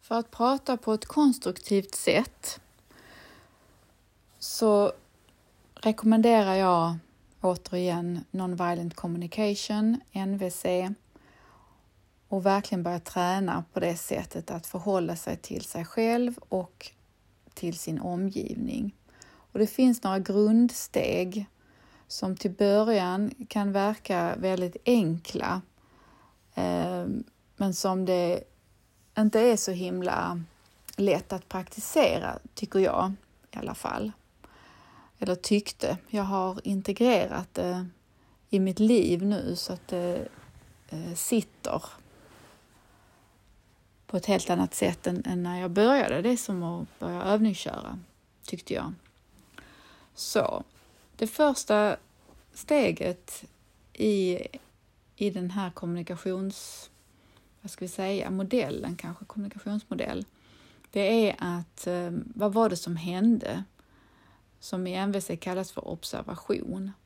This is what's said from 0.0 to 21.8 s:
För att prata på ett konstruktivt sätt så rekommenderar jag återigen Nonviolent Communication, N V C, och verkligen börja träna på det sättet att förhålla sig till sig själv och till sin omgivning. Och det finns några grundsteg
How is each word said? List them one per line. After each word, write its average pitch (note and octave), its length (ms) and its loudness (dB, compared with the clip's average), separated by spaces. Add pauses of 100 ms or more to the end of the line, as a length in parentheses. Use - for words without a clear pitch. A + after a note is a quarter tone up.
För A#3 100 0
att A3+ 120 -6
prata B3+ 460 2
på A3 160 0
ett A3 120 -2
konstruktivt G3+ 880 2
sätt - 640 0 (1800)
så G#3 540 4 (800)
rekommenderar A3 800 6
jag E3+ 440 4 (440)
återigen F3 920 -2
Nonviolent F3 640 -2
Communication, G#3 1040 -2 (100)
N G3 260 -2
V F#3 140 -4
C, F#3 420 -2 (1300)
och F#3+ 180 -2
verkligen G3 380 2
börja F3 160 -2
träna F3+ 640 0 (100)
på F#3 60 -2
det E3+ 160 0
sättet - 560 -6
att E3+ 160 -8
förhålla F3 480 -2
sig E3 220 -8
till - 260 -8
sig E3+ 220 -8
själv A#3+ 520 0 (120)
och - 420 -6 (600)
till E3+ 260 -6
sin E3 200 -4
omgivning. F#3+ 960 -4 (560)
Och - 80 -4
det G#3 80 4
finns B3 360 4
några F#3+ 160 0
grundsteg G#3 1300 2 (640)